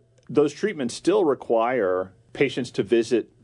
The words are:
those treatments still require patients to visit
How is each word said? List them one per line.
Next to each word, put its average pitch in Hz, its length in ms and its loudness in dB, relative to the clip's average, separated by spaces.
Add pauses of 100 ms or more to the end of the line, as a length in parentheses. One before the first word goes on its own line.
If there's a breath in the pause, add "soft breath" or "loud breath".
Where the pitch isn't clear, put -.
(300)
those 151 240 2
treatments 143 400 -4
still 190 320 2
require 113 840 0 (200)
patients 131 380 -2
to - 120 -4
visit 113 460 0 (160)